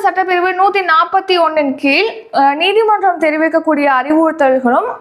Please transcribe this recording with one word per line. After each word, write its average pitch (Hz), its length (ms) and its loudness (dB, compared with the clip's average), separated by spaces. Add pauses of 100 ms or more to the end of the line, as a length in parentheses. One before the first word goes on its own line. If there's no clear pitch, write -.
சட்டப்பிரிவு 359 560 0
நூத்தி 392 300 0
நாற்பத்தி 349 480 0
ஒன்னின் 311 360 0
கீழ், 294 340 0 (240)
அஹ், 277 220 2
நீதிமன்றம் 392 640 0
தெரிவிக்கக்கூடிய 311 680 0 (120)
அறிவுறுத்தல்களும், 294 880 0 (140)